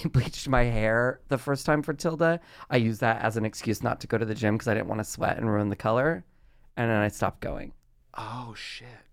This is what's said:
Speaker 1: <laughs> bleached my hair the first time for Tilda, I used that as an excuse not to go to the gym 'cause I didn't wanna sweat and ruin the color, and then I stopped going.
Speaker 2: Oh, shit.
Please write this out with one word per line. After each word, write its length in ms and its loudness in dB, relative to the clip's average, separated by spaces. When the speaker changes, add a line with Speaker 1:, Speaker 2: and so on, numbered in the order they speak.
Speaker 1:
<laughs> 80 -2
bleached 360 0
my 160 4
hair 640 2
the 100 0
first 280 -2
time 160 4
for 100 -4
Tilda, 480 0
I 60 2
used 240 2
that 220 2
as 140 0
an 80 0
excuse 380 -4
not 180 -2
to 60 -10
go 120 0
to 60 0
the 100 -4
gym 240 2
'cause 100 -2
I 60 2
didn't 140 0
wanna 160 -4
sweat 340 -2
and 140 0
ruin 160 2
the 80 -2
color, 480 0
and 140 0
then 80 4
I 100 4
stopped 320 -2
going. 320 -6
Speaker 2:
Oh, 400 -10
shit. 320 -14